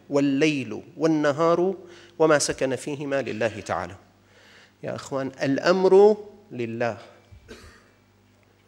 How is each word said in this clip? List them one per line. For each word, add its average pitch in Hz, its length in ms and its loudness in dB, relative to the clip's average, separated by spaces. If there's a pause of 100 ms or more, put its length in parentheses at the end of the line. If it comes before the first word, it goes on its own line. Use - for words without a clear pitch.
(100)
والليل 139 720 0 (140)
والنهار 160 800 2 (440)
وما 156 200 6
سكن 135 380 -2
فيهما 139 460 -6
لله 107 380 -4
تعالى". 90 360 -6 (840)
يا 127 120 -8
أخوان، 135 380 -8 (100)
الأمر 185 720 4 (360)
لله، 117 460 -6 (1700)